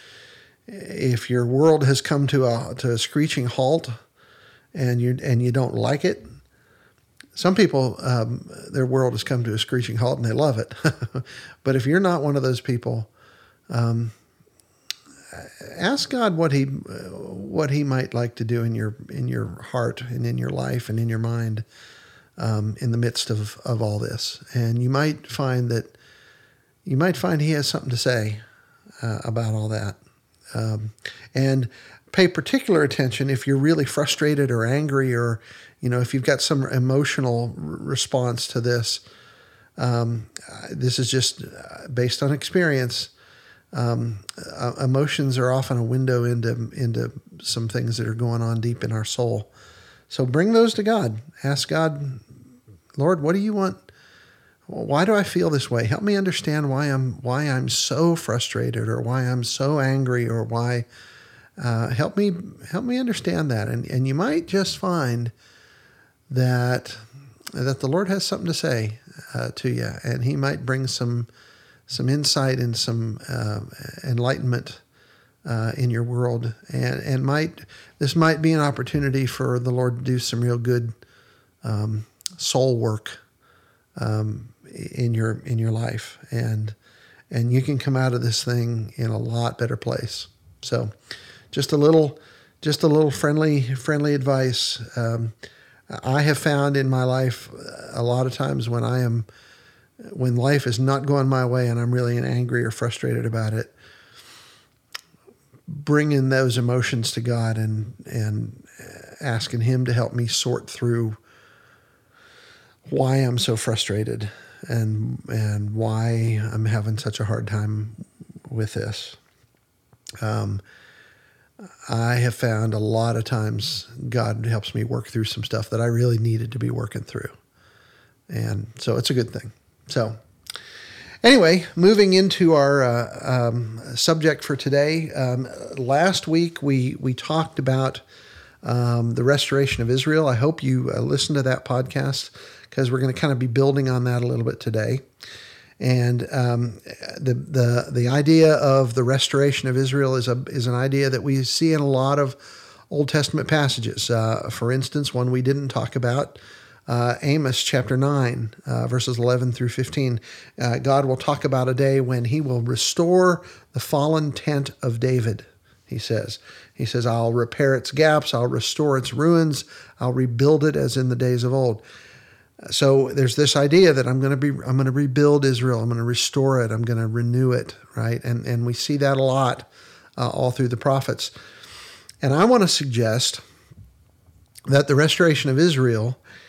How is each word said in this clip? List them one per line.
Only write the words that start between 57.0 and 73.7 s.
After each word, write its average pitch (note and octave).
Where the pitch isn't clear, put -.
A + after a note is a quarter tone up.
why B2+
I'm C3
so E3
frustrated A#2
or A#2
why B2+
I'm B2
so C#3
angry C3
or A2+
why, A#2+
uh, A#2
help D3+
me, G3+
help F3+
me B3
understand F3
that." A2
And, A#2+
and C3
you C3+
might D4
just F#3+
find B2
that, B2+
that C3
the C3+
Lord F3+
has F#3+
something -
to E3
say, A2
uh, A#2+
to B2+
you, A#2+
and B2
he C#3
might C#3
bring C3
some, A#2+
some B2+
insight C3+
and A#2+
some, A2+
uh, A2